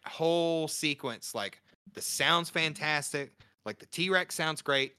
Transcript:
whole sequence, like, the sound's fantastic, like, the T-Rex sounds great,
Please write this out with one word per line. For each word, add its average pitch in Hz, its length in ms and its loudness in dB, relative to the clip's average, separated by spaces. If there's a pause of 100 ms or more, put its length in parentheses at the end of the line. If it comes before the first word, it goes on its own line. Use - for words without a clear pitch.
whole 165 640 2
sequence, 139 680 -4
like, 101 260 -6 (320)
the 107 100 -12
sound's 165 480 2
fantastic, 151 840 -2 (320)
like, 107 140 -8
the - 80 -20
T-Rex 180 480 0
sounds 156 260 -2
great, 135 380 0